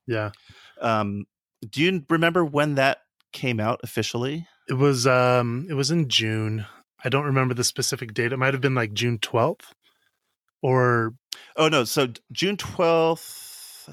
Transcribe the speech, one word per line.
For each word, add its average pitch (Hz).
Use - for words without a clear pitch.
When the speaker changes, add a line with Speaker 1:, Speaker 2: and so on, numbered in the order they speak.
Speaker 1:
Yeah. 107
Speaker 2:
Um, 104
do 139
you 180
remember 165
when 147
that 135
came 120
out 110
officially? 123
Speaker 1:
It 139
was, 131
um, 123
it 151
was 139
in 160
June. 110
I 131
don't 139
remember 131
the 120
specific 123
date. 120
It 131
might 135
have 127
been, 135
like, 113
June 117
twelfth, -
or 123
Speaker 2:
Oh, 143
no. 147
So 135
d-, 117
June 185
twelfth. -